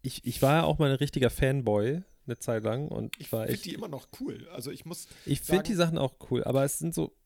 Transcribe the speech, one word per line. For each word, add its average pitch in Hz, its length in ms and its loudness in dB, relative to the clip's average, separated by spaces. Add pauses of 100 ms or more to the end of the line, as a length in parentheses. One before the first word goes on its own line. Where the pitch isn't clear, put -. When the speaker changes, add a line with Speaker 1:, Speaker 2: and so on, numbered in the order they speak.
Speaker 1:
ich, - 220 -8
ich - 180 -4
war 139 140 6
ja 165 80 4
auch 156 140 2
mal 147 120 4
ein 135 60 4
richtiger 131 340 2
Fanboy 131 720 2 (240)
eine 117 120 -6
Zeit 113 240 -2
lang 117 260 -2
und 110 300 -6
Speaker 2:
Ich - 140 -8
Speaker 1:
war 113 140 -2
Speaker 2:
find 226 80 0
Speaker 1:
echt - 100 -6
Speaker 2:
die 175 100 -8
immer 214 140 -10
noch 139 200 -12 (120)
cool. 120 320 -8
Also 127 180 -10
ich - 140 -14
muss 170 240 -12 (160)
Speaker 1:
Ich 139 160 0
find - 60 -10
Speaker 2:
sagen 180 180 4
Speaker 1:
die 220 100 -2
Sachen 165 240 2
auch 139 180 0 (140)
cool, 123 140 2
aber 131 200 4
es - 140 -2
sind 165 160 -4
so - 320 -4